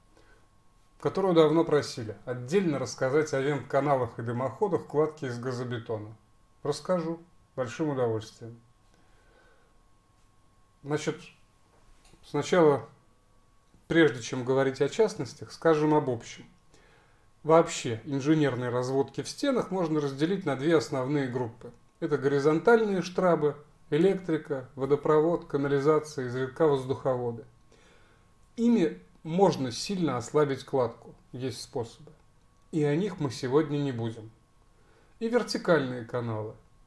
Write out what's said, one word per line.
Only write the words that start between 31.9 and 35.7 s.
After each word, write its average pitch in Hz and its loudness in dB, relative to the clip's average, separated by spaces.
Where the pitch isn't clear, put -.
И 151 0
о 147 2
них 185 -2
мы 139 -2
сегодня 143 0
не 143 -2
будем. 113 -8
И 226 -4
вертикальные 147 0